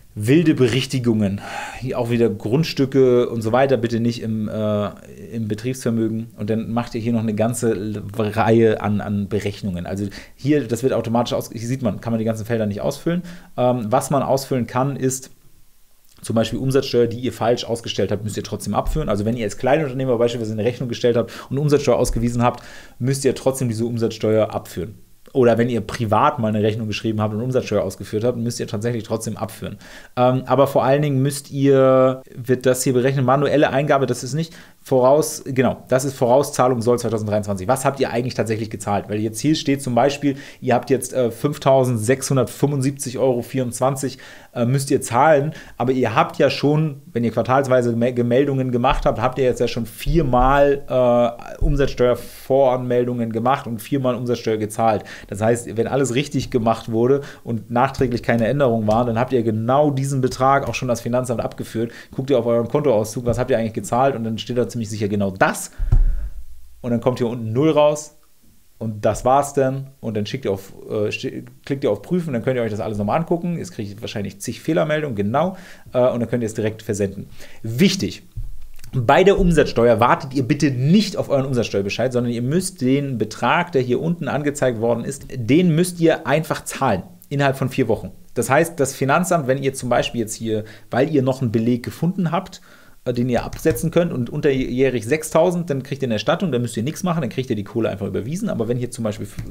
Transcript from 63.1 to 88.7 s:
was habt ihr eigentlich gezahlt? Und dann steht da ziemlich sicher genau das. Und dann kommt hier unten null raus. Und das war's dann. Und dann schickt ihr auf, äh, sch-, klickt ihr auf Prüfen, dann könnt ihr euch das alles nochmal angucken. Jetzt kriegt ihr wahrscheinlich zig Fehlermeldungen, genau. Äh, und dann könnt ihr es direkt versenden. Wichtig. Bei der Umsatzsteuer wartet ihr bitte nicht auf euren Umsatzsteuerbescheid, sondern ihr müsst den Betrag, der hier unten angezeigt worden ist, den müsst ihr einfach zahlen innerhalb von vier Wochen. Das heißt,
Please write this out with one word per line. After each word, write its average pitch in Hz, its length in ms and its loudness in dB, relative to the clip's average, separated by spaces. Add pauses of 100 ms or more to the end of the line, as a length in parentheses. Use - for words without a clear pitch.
was 117 140 0
habt 123 140 -2
ihr 117 60 4
eigentlich 113 160 -4
gezahlt? 120 420 0
Und 113 80 -6
dann 113 140 -4
steht 120 200 -6
da 120 100 0
ziemlich 110 220 -6
sicher 110 160 -4
genau 98 240 0
das. 98 400 -2 (1080)
Und 123 100 -6
dann 117 100 0
kommt 123 180 0
hier 120 100 0
unten 113 240 -6
null 143 180 2
raus. 147 460 2 (640)
Und 110 260 -6
das 107 200 0
war's 139 280 2
dann. 135 380 0 (100)
Und 113 160 -6
dann 107 100 -2
schickt - 180 -8
ihr 110 60 0
auf, 98 220 -6 (180)
äh, 110 220 -2
sch-, 123 320 -8 (200)
klickt 139 200 -4
ihr 120 80 2
auf 101 100 -4
Prüfen, 170 300 -4
dann 117 100 -2
könnt 131 140 0
ihr 120 60 0
euch 110 100 -2
das 104 80 -4
alles 104 180 -4
nochmal 107 220 0
angucken. 170 380 -2
Jetzt - 140 -10
kriegt 101 180 -8
ihr 101 100 -16
wahrscheinlich 101 400 -8
zig - 200 -8
Fehlermeldungen, 151 540 -2
genau. 135 420 0 (360)
Äh, 123 160 2
und 120 100 0
dann 117 100 -2
könnt 123 140 -2
ihr 110 60 -2
es 104 60 -8
direkt 107 280 -2
versenden. 98 460 -4 (340)
Wichtig. 127 640 0 (720)
Bei 139 300 6
der 190 140 6
Umsatzsteuer 135 640 4
wartet 135 340 2
ihr 139 80 0
bitte 139 280 2
nicht 143 460 2
auf - 140 -4
euren 135 160 2
Umsatzsteuerbescheid, 113 640 0
sondern 120 180 0
ihr 117 120 -4
müsst 160 400 -2
den 135 340 0
Betrag, 120 560 -2
der 135 80 2
hier 120 220 0
unten 165 260 -2
angezeigt 131 540 -2
worden 117 220 0
ist, - 300 -10
den 143 400 4
müsst 175 240 0
ihr 165 280 2
einfach 151 380 -2
zahlen 110 380 -2 (280)
innerhalb 139 260 2
von 127 140 -2
vier 123 180 0
Wochen. 113 220 -2 (240)
Das 120 160 -2
heißt, 165 280 2